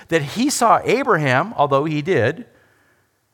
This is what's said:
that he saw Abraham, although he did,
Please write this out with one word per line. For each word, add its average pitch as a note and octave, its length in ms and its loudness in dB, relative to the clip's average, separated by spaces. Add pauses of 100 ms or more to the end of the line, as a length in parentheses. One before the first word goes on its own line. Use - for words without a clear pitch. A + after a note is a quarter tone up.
that E3 140 0
he G#3 260 -4
saw A3 360 2
Abraham, F3 720 0
although C#3+ 300 2
he D3+ 160 -2
did, D3+ 460 -2 (880)